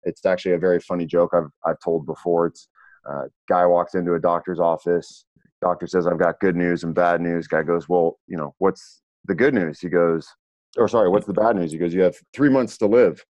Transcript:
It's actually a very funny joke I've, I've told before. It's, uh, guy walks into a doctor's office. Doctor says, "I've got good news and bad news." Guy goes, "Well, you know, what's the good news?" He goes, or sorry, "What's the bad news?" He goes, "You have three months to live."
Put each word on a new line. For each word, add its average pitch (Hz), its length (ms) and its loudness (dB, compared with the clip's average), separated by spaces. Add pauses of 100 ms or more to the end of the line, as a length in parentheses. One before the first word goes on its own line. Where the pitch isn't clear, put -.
It's - 220 -8
actually 92 280 0
a 85 60 0
very 87 200 2
funny 87 260 -6
joke 85 280 0
I've, 82 160 0 (160)
I've 80 180 -2
told 82 220 -4
before. 85 400 -2
It's, - 220 -10 (420)
uh, 69 140 -8 (260)
guy 90 160 2
walks 87 300 2
into 87 180 -2
a 85 60 -2
doctor's 87 400 -2
office. 85 680 -2 (360)
Doctor 87 260 -2
says, 87 200 0
"I've 87 100 0
got 85 220 0
good 92 160 2
news 87 300 -2
and 80 100 -6
bad 87 240 2
news." 85 260 -4
Guy 80 180 -2
goes, 85 260 -2
"Well, 87 280 0 (100)
you 87 100 -10
know, 73 220 -8
what's - 420 -4 (240)
the 95 100 -2
good 131 180 2
news?" 85 280 -2
He 90 80 -8
goes, 85 360 0 (520)
or 113 100 2
sorry, 104 220 2
"What's 98 180 0
the 101 60 -6
bad 107 240 2
news?" 82 160 -4
He 80 40 -10
goes, 85 160 -2
"You 92 100 2
have 90 120 2 (180)
three 143 140 2
months 131 300 0
to 110 80 -2
live." 104 360 4 (120)